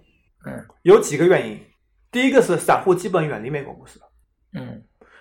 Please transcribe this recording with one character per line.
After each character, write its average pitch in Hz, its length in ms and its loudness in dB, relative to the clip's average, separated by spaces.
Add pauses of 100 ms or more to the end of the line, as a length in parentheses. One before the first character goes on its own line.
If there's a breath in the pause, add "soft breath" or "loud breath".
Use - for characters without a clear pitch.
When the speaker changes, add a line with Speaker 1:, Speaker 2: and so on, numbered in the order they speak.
(460)
Speaker 1:
嗯。 - 200 -14 (180)
Speaker 2:
有 190 140 8
几 147 200 -2
个 156 80 2
原 156 200 2
因。 107 140 -14 (520)
第 254 140 0
一 269 60 2
个 269 100 6
是 170 160 0
散 131 240 0
户 180 140 2
基 180 140 -6
本 165 180 -2
远 110 160 -10
离 123 60 -10
美 147 120 -8
国 - 120 -16
股 - 120 -20
市。 - 140 -20 (580)
Speaker 1:
嗯。 120 240 -16 (400)